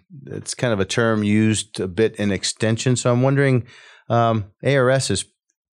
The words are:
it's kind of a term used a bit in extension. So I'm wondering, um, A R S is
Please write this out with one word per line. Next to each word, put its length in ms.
it's 260
kind 180
of 80
a 60
term 380
used 560
a 80
bit 300
in 140
extension. 640
So 160
I'm 120
wondering, 420
um, 440
A 160
R 140
S 180
is 160